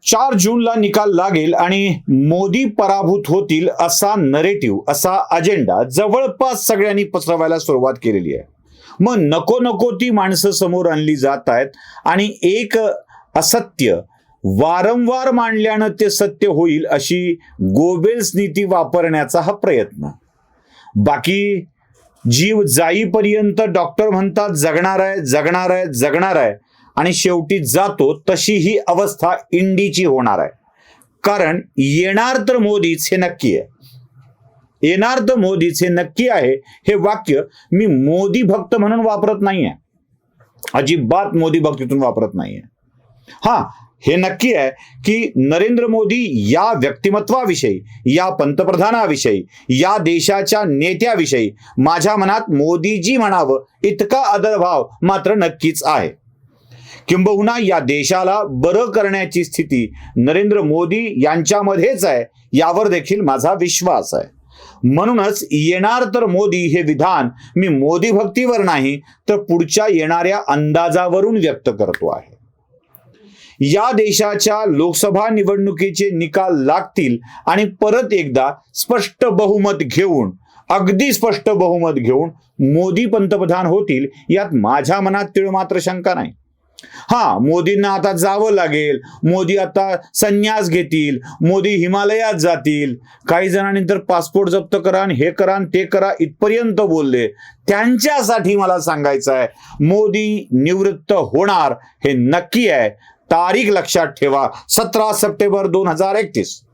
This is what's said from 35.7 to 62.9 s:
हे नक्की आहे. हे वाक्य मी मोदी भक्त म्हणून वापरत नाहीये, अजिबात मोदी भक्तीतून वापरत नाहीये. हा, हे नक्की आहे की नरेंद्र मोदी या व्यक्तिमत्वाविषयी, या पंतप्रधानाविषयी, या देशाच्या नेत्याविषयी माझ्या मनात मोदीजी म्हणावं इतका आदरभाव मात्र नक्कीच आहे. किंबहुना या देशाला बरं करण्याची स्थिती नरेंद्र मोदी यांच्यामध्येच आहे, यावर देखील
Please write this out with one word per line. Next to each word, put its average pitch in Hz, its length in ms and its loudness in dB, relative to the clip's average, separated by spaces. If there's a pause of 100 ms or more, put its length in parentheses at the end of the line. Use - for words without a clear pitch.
हे 180 60 0
नक्की 175 400 0
आहे. 135 320 0 (280)
हे 208 60 2
वाक्य 202 480 0 (300)
मी 196 140 2
मोदी 175 560 0
भक्त 196 340 0
म्हणून 214 240 2
वापरत 220 400 0
नाहीये, 196 300 0 (1040)
अजिबात 156 600 0
मोदी 160 220 2
भक्तीतून 139 440 -2
वापरत 113 320 0
नाहीये. 53 260 -8 (840)
हा, 208 240 0 (380)
हे 151 100 2
नक्की 190 380 0
आहे 139 160 0 (340)
की 220 320 -2
नरेंद्र 185 500 2
मोदी 208 680 0
या 196 200 2
व्यक्तिमत्वाविषयी, 196 1080 -2 (260)
या 165 220 2
पंतप्रधानाविषयी, 170 1160 0 (240)
या 175 300 2
देशाच्या 196 640 0
नेत्याविषयी 160 840 0 (280)
माझ्या 165 380 2
मनात 196 340 0
मोदीजी 170 680 0
म्हणावं 185 480 0 (180)
इतका 202 360 0
आदरभाव 202 720 0 (140)
मात्र 190 320 0
नक्कीच 160 520 -2
आहे. 123 340 -2 (880)
किंबहुना 202 440 2 (100)
या 180 160 2
देशाला 180 720 0
बरं 180 400 0
करण्याची 190 540 -2
स्थिती 139 500 -4 (220)
नरेंद्र 190 440 2
मोदी 170 640 -2
यांच्यामध्येच 190 800 0
आहे, 127 200 0 (280)
यावर 175 360 2
देखील 175 320 0